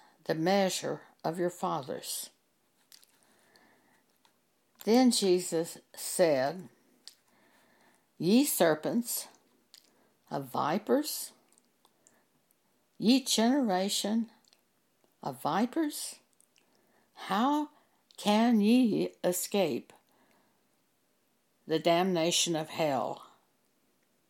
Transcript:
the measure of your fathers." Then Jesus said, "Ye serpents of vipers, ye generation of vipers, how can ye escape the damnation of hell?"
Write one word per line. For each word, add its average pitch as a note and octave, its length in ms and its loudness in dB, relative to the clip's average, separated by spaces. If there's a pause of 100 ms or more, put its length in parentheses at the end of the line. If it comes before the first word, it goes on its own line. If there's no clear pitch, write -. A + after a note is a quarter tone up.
(240)
the D#3 100 -4
measure E3+ 680 -2 (220)
of E3 140 -4
your F3 140 -2
fathers." - 800 -8 (2500)
Then B3 240 6
Jesus F3+ 720 0 (160)
said, D#3 720 0 (1500)
"Ye A3 260 4
serpents E3 800 0 (1040)
of C#3+ 160 -8
vipers, G#3 840 -4 (1700)
ye B3 200 4
generation A3 1120 0 (920)
of C3 180 -10
vipers, A#3+ 760 -2 (1000)
how C#4 540 0 (480)
can G#3+ 440 4
ye G#3 500 4 (120)
escape F3 680 -2 (1700)
the D#3+ 140 -2
damnation E3+ 760 0
of D#3 140 -6
hell?" C#3 560 -4 (1040)